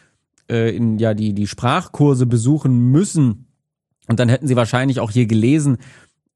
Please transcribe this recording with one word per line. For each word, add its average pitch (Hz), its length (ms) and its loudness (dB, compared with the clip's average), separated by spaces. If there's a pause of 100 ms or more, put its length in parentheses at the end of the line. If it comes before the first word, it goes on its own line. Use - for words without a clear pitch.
(500)
äh, 117 240 0
in, 110 260 -2
ja, 110 160 0
die, 107 180 -4
die 101 140 -4
Sprachkurse 139 800 0
besuchen 123 640 0
müssen 143 560 0 (600)
und 117 120 -2
dann 123 100 2
hätten 127 180 0
sie 127 80 2
wahrscheinlich 123 440 -2
auch 104 100 -6
hier 117 160 0
gelesen, 123 520 0 (580)